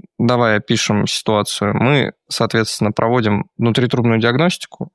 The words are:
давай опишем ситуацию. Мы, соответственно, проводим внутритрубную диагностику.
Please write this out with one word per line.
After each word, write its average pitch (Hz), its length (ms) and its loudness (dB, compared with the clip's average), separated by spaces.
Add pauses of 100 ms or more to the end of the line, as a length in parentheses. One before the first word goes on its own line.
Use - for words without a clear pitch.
(200)
давай 120 380 2
опишем 107 500 0
ситуацию. 104 680 -2
Мы, 123 380 2 (160)
соответственно, 110 640 -2
проводим 110 640 0
внутритрубную 117 640 0
диагностику. 131 760 -2